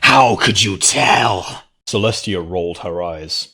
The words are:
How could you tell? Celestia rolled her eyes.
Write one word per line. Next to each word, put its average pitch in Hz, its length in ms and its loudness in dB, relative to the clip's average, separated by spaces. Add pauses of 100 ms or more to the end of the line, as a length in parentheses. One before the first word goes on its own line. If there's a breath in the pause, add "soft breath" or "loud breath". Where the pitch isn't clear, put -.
How 127 340 4
could 104 260 0
you 101 140 0
tell? - 880 0 (220)
Celestia 104 600 -2
rolled 87 320 -4
her 87 240 -6
eyes. 80 520 -6